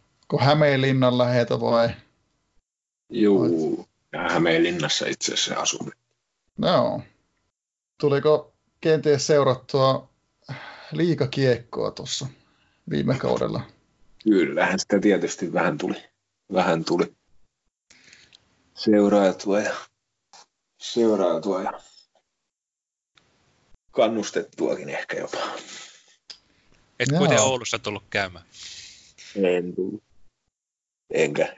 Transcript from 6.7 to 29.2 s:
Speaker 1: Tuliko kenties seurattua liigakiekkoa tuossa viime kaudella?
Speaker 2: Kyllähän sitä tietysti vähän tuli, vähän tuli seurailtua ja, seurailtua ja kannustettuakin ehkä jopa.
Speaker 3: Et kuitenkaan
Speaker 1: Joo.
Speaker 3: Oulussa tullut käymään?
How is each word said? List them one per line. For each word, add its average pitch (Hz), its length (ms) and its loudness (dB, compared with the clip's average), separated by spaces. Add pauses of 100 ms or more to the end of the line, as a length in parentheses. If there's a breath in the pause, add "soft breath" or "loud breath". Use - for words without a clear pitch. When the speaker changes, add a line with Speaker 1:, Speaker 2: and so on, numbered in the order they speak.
Speaker 1:
Tuliko 147 560 0 (280)
kenties 151 460 2
seurattua 135 840 2 (840 loud breath)
liigakiekkoa 135 1000 0
tuossa - 360 -10 (640 soft breath)
viime 73 280 0
kaudella? - 440 -2 (600)
Speaker 2:
Kyllähän 92 560 2
sitä 101 200 0
tietysti 87 540 0
vähän 85 240 0
tuli, - 260 -6 (500)
vähän 87 320 0
tuli 90 300 -2 (1600 soft breath)
seurailtua 101 800 2
ja, 107 160 -4 (1080)
seurailtua 95 840 0
ja - 180 -8 (2000)
kannustettuakin 104 960 -2
ehkä - 280 -8
jopa. - 200 -8 (1600 loud breath)
Speaker 3:
Et 123 100 -2
kuitenkaan 143 260 2
Speaker 1:
Joo. 120 140 4
Speaker 3:
Oulussa 120 300 -4
tullut 104 300 -8
käymään? 92 360 -6 (920 loud breath)